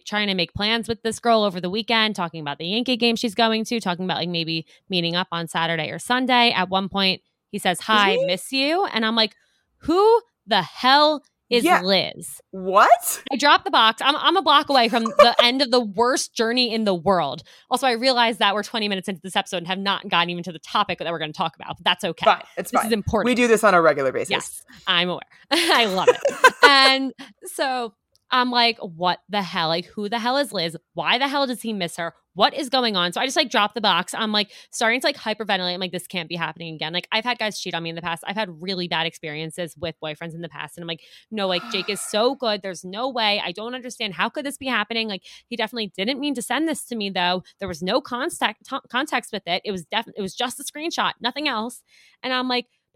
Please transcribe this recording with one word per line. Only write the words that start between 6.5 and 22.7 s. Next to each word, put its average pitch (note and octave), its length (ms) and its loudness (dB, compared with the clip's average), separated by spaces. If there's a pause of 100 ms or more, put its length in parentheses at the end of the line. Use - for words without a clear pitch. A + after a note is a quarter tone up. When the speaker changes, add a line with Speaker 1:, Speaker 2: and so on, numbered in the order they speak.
Speaker 1:
At F#3 180 0
one F#3+ 200 -2
point, F#3+ 320 0 (300)
he G#3 80 -8
says, F3+ 220 0
"Hi, G#3 320 4
Speaker 2:
Really? - 140 0
Speaker 1:
miss - 260 -4
you." D4+ 320 0
And A3 200 -2
I'm A3+ 100 -2
like, A3 200 0 (440)
"Who G#4+ 420 4 (260)
the G3+ 140 2
hell C#4+ 600 4 (280)
is A#3+ 160 4
Speaker 2:
Yeah. F4 160 6
Speaker 1:
Liz?" - 580 -2 (120)
Speaker 2:
What? G3+ 800 2
Speaker 1:
I C#4+ 60 -2
dropped D4 300 4
the D4 60 -2
box. A3+ 300 4
I'm, C#4+ 140 2
I'm D#4+ 220 2
a F#4+ 40 2
block D4 280 4
away C4 180 6
from A#3 160 2
the A#3 340 6
Speaker 2:
<laughs> A#3 60 6
Speaker 1:
end B3 180 2
of C4 80 0
the B3 120 4
worst A#3 520 0
journey A#3 400 0
in A3+ 120 -2
the G3 100 2
world. D#3+ 480 0 (260)
Also, B3+ 180 0
I B3+ 40 4
realized A#3 480 2
that G3+ 160 4
we're G#3 80 -2
twenty G#3+ 240 -2
minutes G3 220 -4
into F3+ 120 -8
this F#3 140 -14
episode G3 220 -2
and F3 100 -6
have F#3 120 -4
not G3 280 -4
gotten E3+ 220 2
even F3 140 -6
to F3+ 100 -12
the D#3 60 -16
topic F#3+ 400 -2
that E3 120 -4
we're E3 80 -6
gonna D3+ 140 -6
talk E3 240 -4
about. - 180 -12
But - 80 -20
that's F3+ 220 0
okay. E3 200 -4
Speaker 2:
Fine. G3+ 180 6 (120)
It's - 160 -8